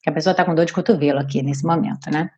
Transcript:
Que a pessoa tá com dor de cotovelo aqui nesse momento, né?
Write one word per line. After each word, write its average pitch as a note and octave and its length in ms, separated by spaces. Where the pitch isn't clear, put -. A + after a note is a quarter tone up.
Que - 80
a D3 40
pessoa D#3+ 200
tá F3+ 120
com E3+ 100
dor E3 100
de - 80
cotovelo C#3+ 460
aqui C#3 220
nesse C#3 240
momento, - 440
né? D#3 280